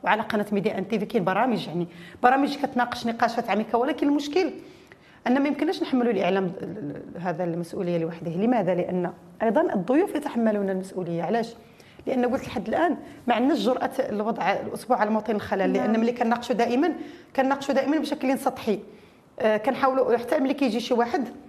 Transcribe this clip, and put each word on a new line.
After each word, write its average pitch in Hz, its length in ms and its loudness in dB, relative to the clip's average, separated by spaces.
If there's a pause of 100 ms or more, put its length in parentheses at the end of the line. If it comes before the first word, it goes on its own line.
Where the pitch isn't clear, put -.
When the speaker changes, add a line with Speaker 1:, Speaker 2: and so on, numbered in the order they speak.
Speaker 1:
وعلى 208 180 2
قناة 214 300 -2
ميديا 202 260 0
ان 185 100 -4
تي 214 120 0
في 208 60 -4
كاين 214 180 0
برامج، 196 440 0
يعني، 170 200 -2 (360)
برامج 269 340 4
كتناقش 247 500 -2
نقاشات 226 420 0
عميقة. 220 280 0
ولكن 285 300 0
المشكل 294 440 0 (760)
أن 254 140 2
ما 285 60 2
يمكنناش 311 360 -2
نحملوا 240 280 2
الإعلام 190 340 2
ال-، 175 180 -6
ال-، - 580 -10
هذا 175 220 -4
المسؤولية 175 540 -2
لوحده. 165 340 -6
لماذا؟ 190 440 2
لأن 175 360 -2 (320)
أيضًا 226 180 4
الضيوف 294 540 2
يتحملون 220 540 0
المسؤولية. 185 540 -4
علاش؟ 226 320 -2 (520)
لأن 254 180 2
قلت 247 220 -2
لحد - 200 -6
الآن 320 300 2 (300)
ما 247 60 4
عندناش 254 260 4
جرأة 247 300 0 (100)
الوضع 208 520 0
الأسبوع 208 460 -2
على 214 100 2
المواطن 220 280 0
الخلل، 190 240 -2
Speaker 2:
نعم. 190 140 2
Speaker 1:
لأن 214 260 2
ملي 233 120 2
كنناقشوا 233 440 0
دائمًا، 240 380 2 (420)
كنناقشوا 269 400 2
دائمًا 277 220 4
بشكل 269 400 0
سطحي. - 420 0 (600)
آه، 214 180 4
كنحاولوا 262 600 2
حتى 240 220 0
ملي 269 140 2
كيجي 247 260 0
شي 240 140 -2
واحد 233 340 0 (220)